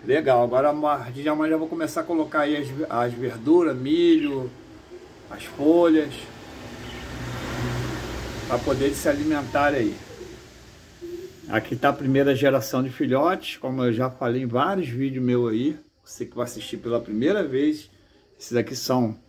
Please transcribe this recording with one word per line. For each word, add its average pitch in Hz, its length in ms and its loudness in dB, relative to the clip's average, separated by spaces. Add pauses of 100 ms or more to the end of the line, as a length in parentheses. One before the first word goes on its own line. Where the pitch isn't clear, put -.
Legal, 131 360 4
agora 127 280 4
a 147 40 2
partir 139 500 -2
de 151 40 0
amanhã 156 240 2
já 160 60 2
vou 160 100 -2
começar 160 340 -4
a - 20 -4
colocar 156 380 0
aí 147 140 2
as, 143 120 -4 (220)
as 120 240 0
verduras, 127 600 2
milho, 147 760 4 (800)
as 104 140 -14
folhas, 156 720 4 (2250)
pra 123 120 0
poder 139 340 0
se - 160 -2
alimentar 143 640 2
aí. 113 200 0 (1600)
Aqui 110 260 -2
tá 143 140 2
a 139 40 0
primeira 139 400 2
geração 131 480 2
de 135 80 -2
filhotes, 143 680 0
como 131 260 -4
eu 120 80 2
já 127 180 0
falei 123 340 -2
em - 20 -4
vários 147 420 0
vídeos 127 380 -2
meus 120 260 2
aí. 131 260 0 (280)
Você - 200 -10
que - 120 -14
vai 120 80 -2
assistir 110 320 -10
pela 117 240 -2
primeira 147 420 0
vez, 147 460 0 (500)
esses - 160 -6
aqui 120 200 0
são 123 420 0 (120)